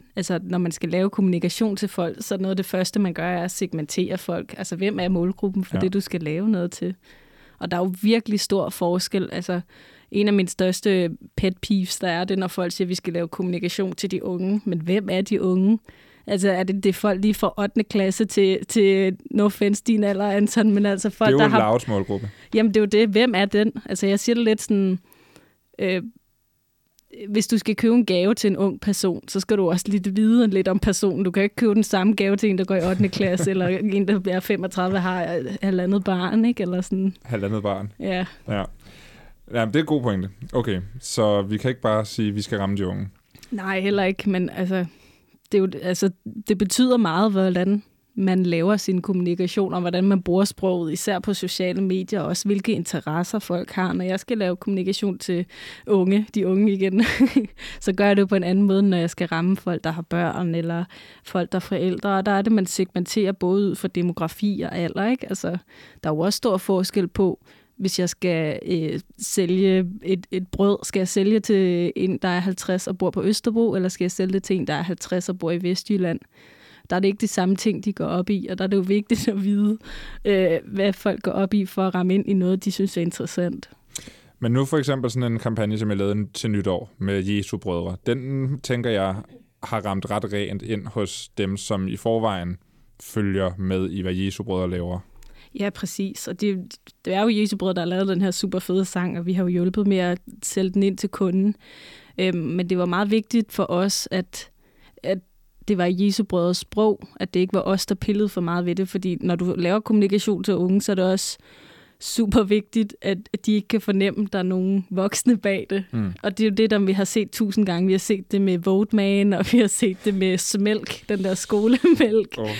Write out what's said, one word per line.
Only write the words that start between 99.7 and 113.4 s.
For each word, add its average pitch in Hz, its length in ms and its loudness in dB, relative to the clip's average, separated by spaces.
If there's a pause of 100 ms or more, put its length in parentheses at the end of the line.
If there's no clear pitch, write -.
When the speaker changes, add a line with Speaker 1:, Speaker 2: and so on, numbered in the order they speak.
Speaker 1:
med 196 100 4
at 180 220 0 (240)
sælge 190 260 -2
den 196 140 2
ind 190 140 0
til 196 120 -4
kunden. 190 460 2 (640)
Øhm, 180 200 0
men 170 320 -2
det 185 80 2
var 180 80 2
meget 190 260 0
vigtigt 220 400 0
for - 200 -2
os, 190 400 0
at, - 400 -6 (520)
at 190 140 -2 (500)
det 202 100 2
var 180 80 2
Jesu 196 380 2
Brødres 180 340 0
sprog, - 420 0 (200)
at 185 140 -6
det 180 60 2
ikke 185 140 0
var 190 80 2
os, 190 240 -2
der 202 100 -2
pillede 208 340 0
for 180 120 -4
meget 175 240 0
ved 175 100 0
det. 190 140 -2
Fordi 185 320 -4
når 175 140 0
du 180 220 -2
laver 180 220 2
kommunikation 202 640 2
til 202 100 0
unge, 180 280 2
så 214 100 -2
er 196 40 2
det 185 100 2
også 185 320 -2 (640)
super 220 440 2
vigtigt, 208 580 0
at, 190 160 -2 (160)
at - 120 -6